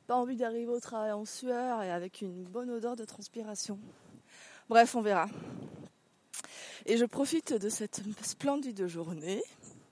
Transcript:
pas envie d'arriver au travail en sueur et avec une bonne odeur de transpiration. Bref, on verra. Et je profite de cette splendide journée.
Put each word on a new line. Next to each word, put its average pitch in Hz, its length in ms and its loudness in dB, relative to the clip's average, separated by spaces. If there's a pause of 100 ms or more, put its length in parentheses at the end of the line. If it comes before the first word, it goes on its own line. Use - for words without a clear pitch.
pas 240 100 2
envie 247 200 2
d'arriver 233 340 0
au 240 100 0
travail 214 320 -2
en 208 120 -4
sueur 247 580 -2
et 185 80 -2
avec 175 300 -4
une 185 240 -6
bonne 233 240 -6
odeur 240 260 -2
de 233 120 -8
transpiration. 208 720 -8 (880)
Bref, 233 260 10
on 240 60 2
verra. 202 280 4 (1600)
Et 233 100 6
je 233 60 6
profite 285 480 2
de 208 160 2
cette 220 320 -4 (220)
splendide 262 640 0
journée. 170 560 -4 (500)